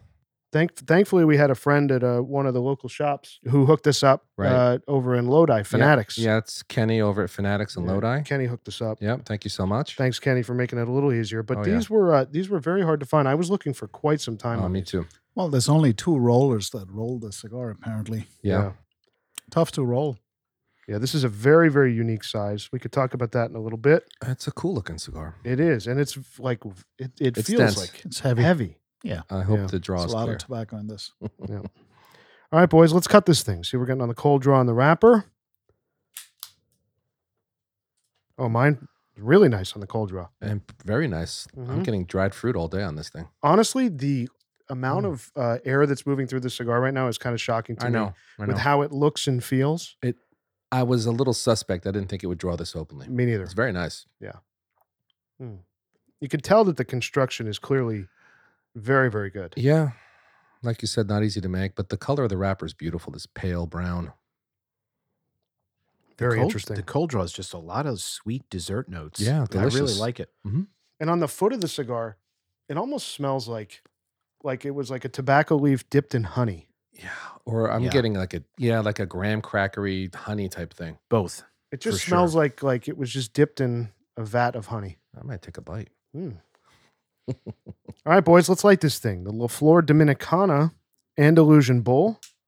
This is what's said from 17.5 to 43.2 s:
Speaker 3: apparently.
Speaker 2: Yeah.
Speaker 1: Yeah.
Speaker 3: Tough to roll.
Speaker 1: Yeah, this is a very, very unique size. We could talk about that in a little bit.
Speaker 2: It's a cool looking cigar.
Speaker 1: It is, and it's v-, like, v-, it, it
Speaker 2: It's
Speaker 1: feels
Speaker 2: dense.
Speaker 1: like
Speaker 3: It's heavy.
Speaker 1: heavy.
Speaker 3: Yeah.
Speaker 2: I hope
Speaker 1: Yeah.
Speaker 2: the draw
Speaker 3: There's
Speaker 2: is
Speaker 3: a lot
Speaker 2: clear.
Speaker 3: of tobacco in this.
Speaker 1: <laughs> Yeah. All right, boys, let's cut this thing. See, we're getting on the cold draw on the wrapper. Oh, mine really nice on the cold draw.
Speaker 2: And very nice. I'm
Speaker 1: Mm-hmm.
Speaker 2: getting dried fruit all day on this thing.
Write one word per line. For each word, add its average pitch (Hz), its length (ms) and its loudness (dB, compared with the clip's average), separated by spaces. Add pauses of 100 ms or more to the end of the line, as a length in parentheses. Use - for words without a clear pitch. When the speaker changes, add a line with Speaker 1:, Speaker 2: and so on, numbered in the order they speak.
Speaker 3:
apparently. 110 580 -8 (140)
Speaker 2:
Yeah. 98 220 2
Speaker 1:
Yeah. 98 80 -4 (800)
Speaker 3:
Tough 165 240 0
to 143 120 -4
roll. 123 320 -2 (680)
Speaker 1:
Yeah, 107 100 -6
this 127 180 -2
is 143 80 0
a 127 60 0
very, 143 400 6
very 135 240 4
unique 113 320 -2
size. 104 480 -6
We 131 60 -6
could 120 120 -10
talk 131 220 -2
about 123 180 -4
that 117 180 -2
in - 60 -14
a 113 60 -8
little 110 160 -8
bit. 147 260 4 (220)
Speaker 2:
It's 127 220 -8
a 143 40 -6
cool 185 220 -6
looking 95 240 -8
cigar. 78 380 -12 (100)
Speaker 1:
It 123 160 0
is, 135 260 0
and 123 140 -2
it's 139 140 -4
v-, 131 280 -16
like, 127 220 -4
v-, 95 180 -16 (140)
it, 131 140 -10 (100)
it 127 160 0
Speaker 2:
It's 110 100 -4
Speaker 1:
feels 226 120 2
Speaker 2:
dense. 107 180 4
Speaker 1:
like 92 260 -10
Speaker 3:
It's - 160 -12
heavy. 123 240 2
Speaker 1:
heavy. 139 340 0 (260)
Speaker 3:
Yeah. 98 180 -6 (100)
Speaker 2:
I 95 100 -4
hope 101 180 2
Speaker 1:
Yeah. 98 80 -4
Speaker 2:
the 95 120 -4
draw 90 200 -4
Speaker 3:
There's 87 100 -2
Speaker 2:
is 120 40 -4
Speaker 3:
a 110 40 -2
lot 110 80 -4
Speaker 2:
clear. 113 100 -4
Speaker 3:
of 95 60 -10
tobacco 113 360 -10
in 104 100 -10
this. 107 240 -14 (180)
Speaker 1:
<laughs> - 200 -14
Yeah. 101 100 -8 (920)
All 160 80 6
right, 175 100 8
boys, 165 240 8
let's 175 140 2
cut 208 180 8
this 156 160 6
thing. 87 220 -4
See, - 140 -4
we're 123 80 -2
getting 131 160 -2
on 120 80 -2
the 117 40 -4
cold 143 280 2
draw 135 180 6
on 127 80 4
the 120 60 2
wrapper. 165 520 6 (3000)
Oh, 127 120 -2
mine 127 380 2 (300)
really 147 320 6
nice 98 240 -2
on 107 80 -14
the 95 60 -12
cold 107 220 -4
draw. 92 180 -10 (140)
Speaker 2:
And 107 200 -6 (220)
very 123 240 0
nice. 85 480 -6
I'm 131 100 -14
Speaker 1:
Mm-hmm. 131 180 -4
Speaker 2:
getting 104 220 -2
dried 95 280 -2
fruit 120 220 -4
all 82 120 -2
day 95 160 -6
on 80 120 -8
this 78 140 -12
thing. - 180 -16 (160)